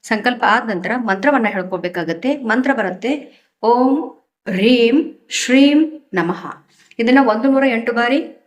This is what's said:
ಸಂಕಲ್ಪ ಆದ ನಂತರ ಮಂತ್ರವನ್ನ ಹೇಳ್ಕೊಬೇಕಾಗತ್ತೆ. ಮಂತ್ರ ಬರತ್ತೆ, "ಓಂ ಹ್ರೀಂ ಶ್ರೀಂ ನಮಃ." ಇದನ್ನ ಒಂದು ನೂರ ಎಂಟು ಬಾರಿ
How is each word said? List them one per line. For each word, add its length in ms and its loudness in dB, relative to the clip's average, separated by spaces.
ಸಂಕಲ್ಪ 460 -2
ಆದ 200 2
ನಂತರ 280 -4
ಮಂತ್ರವನ್ನ 500 0
ಹೇಳ್ಕೊಬೇಕಾಗತ್ತೆ. 880 -4
ಮಂತ್ರ 360 -2
ಬರತ್ತೆ, 720 -6
"ಓಂ 340 2
ಹ್ರೀಂ 800 2
ಶ್ರೀಂ 880 2
ನಮಃ." 320 -4
ಇದನ್ನ 200 4
ಒಂದು 200 0
ನೂರ 160 2
ಎಂಟು 280 0
ಬಾರಿ 540 -2